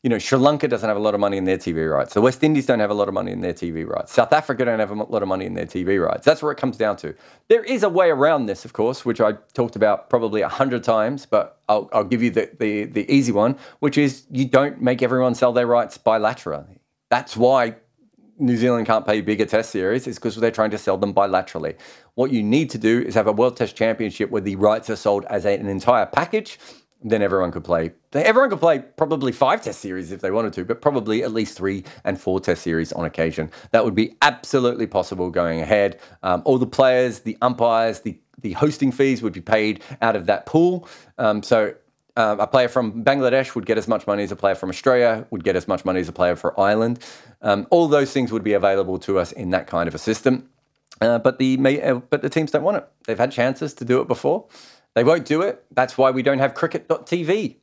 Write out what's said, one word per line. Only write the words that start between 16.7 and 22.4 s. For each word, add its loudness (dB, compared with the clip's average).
That's -2
why 2
New 2
Zealand 2
can't 2
play 2
bigger 0
test 0
series, -2
is -10
'cause -6
they're 2
trying 0
to -6
sell -2
them -2
bilaterally. -2
What 0
you 0